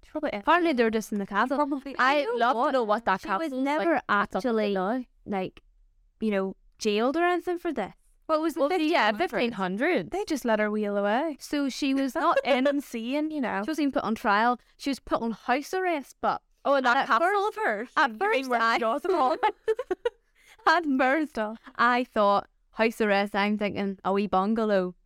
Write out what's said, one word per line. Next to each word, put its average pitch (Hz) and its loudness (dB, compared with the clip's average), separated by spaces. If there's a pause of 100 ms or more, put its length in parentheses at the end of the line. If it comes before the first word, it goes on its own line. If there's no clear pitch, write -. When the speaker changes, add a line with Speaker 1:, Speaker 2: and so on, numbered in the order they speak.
Speaker 1:
She - -20
probably 302 -4
Speaker 2:
Apparently, 320 2
they 240 2
were 226 2
just 220 -4
in 208 -4
the 196 -4
castle. 247 0
Speaker 3:
Probably. 277 -4
Speaker 2:
I 269 4
Speaker 4:
I'd 415 -2
love 233 2
to 220 -2
Speaker 2:
what? 277 2
Speaker 4:
know 262 2
what 214 0
that 190 2
Speaker 2:
She - -12
was 202 0
Speaker 4:
castle 269 -4
was 262 0
Speaker 2:
never 302 0
Speaker 4:
like. - -2
That's 208 0
up 185 -2
to 262 -2
Speaker 2:
actually, 214 0
Speaker 4:
now. 208 -2 (220)
Speaker 2:
like, 190 -6 (600)
you 220 -2
know, 190 -2 (220)
jailed 226 0
or 339 2
anything 349 0
for 339 -4
this. 208 -6 (360)
Speaker 3:
Well, 311 2
it - -2
was 320 -2
the 330 -4
Speaker 4:
Well, 320 2
yeah, 294 2
Speaker 3:
fifteen - -
hundreds. 262 -2
Speaker 4:
fifteen 240 -2
hundred. 196 -2
Speaker 1:
They - -4
just 294 -4
let 226 2
her 214 0
wheel 208 -2
away. 240 -2
Speaker 2:
So 285 -4
she 269 -2
was 269 -2
not 302 0
Speaker 1:
<laughs> 269 -2
Speaker 2:
in 262 2
Speaker 1:
Insane, 285 -2
you 302 -4
know. 196 -2
Speaker 2:
She 220 -4
wasn't 311 -2
even 269 0
put - 0
on 220 -2
trial. 226 2 (180)
She - -6
was 247 -4
put - -4
on 226 -2
house 247 -4
arrest, 349 -4
but 202 -2 (220)
Speaker 4:
Oh, 269 2
and 269 2
that 240 4
Speaker 2:
at 269 0
Speaker 4:
castle 277 2
Speaker 2:
first, 403 0 (100)
Speaker 4:
of 440 -4
hers. 233 -2
Speaker 2:
at 294 2
Speaker 4:
You 214 -14
mean - - (140)
Speaker 2:
first, 269 -2
Speaker 4:
where 240 2
Speaker 2:
I 226 2
Speaker 4:
Jaws 233 -2
of 370 0
all 302 2
Speaker 2:
<laughs> - -4
at 339 4 (140)
first, 269 0 (380)
I 247 2
thought 202 2 (240)
house 226 0
arrest. 208 2
I'm 208 0
thinking 202 -4
a 185 0
wee 202 0
bungalow. 196 2 (120)